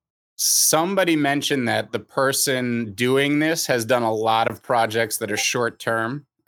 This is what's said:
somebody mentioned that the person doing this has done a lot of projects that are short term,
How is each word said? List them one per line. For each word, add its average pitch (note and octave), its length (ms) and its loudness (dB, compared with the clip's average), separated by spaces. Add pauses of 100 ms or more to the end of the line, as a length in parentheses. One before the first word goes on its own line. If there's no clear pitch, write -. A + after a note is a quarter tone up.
(380)
somebody E3+ 800 2
mentioned C#3+ 500 0
that A2 240 -2
the A2+ 80 -4
person B2 920 -2
doing C3+ 460 2
this D#3+ 280 -2
has B2 160 0
done A#2+ 200 2
a A2+ 100 0
lot A2+ 360 2
of G#2+ 140 -8
projects A#2 540 0
that G#2 160 -4
are - 20 -2
short A#2 460 -2
term, A2+ 460 -4 (200)